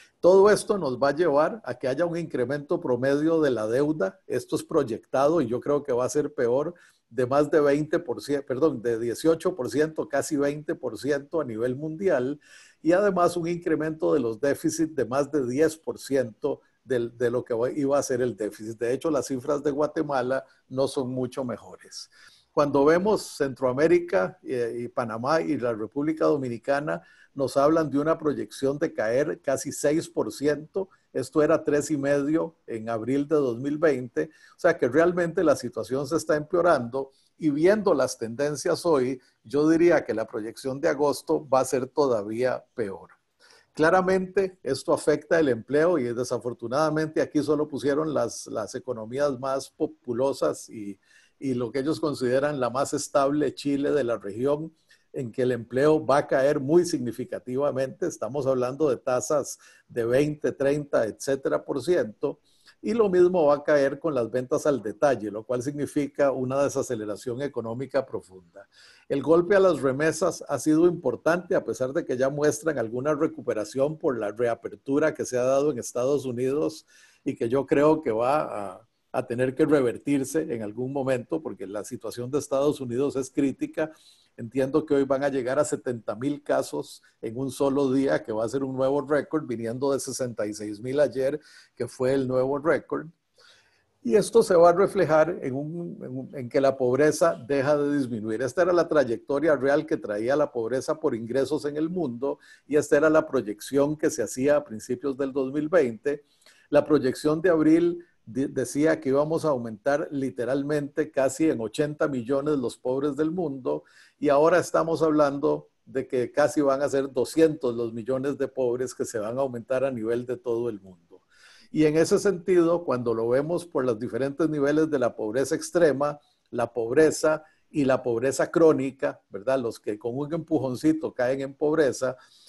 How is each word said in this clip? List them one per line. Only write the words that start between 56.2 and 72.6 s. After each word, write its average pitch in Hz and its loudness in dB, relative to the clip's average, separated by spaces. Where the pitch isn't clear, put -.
caer 147 2
muy 160 4
significativamente. 131 -4
Estamos 127 -6
hablando 135 0
de 113 0
tasas 127 -2
de 117 -4
veinte, 139 0
treinta, 139 0
etcétera 139 -2
por 143 -4
ciento. 139 -2
Y 208 -2
lo 220 4
mismo 180 6
va 143 6
a 143 -8
caer 143 4
con 156 -2
las 117 0
ventas 127 -2
al 135 2
detalle, 107 0
lo 107 -10
cual 123 -4
significa 143 -2
una 131 -2
desaceleración 120 -4
económica 131 -4
profunda. 95 -14
El 135 -2
golpe 175 4
a 190 6
las 165 4
remesas 151 0
ha 143 -2
sido 156 4
importante, 175 0
a 147 2
pesar 127 -4
de 165 -2
que 127 -4
ya 135 2
muestran 147 0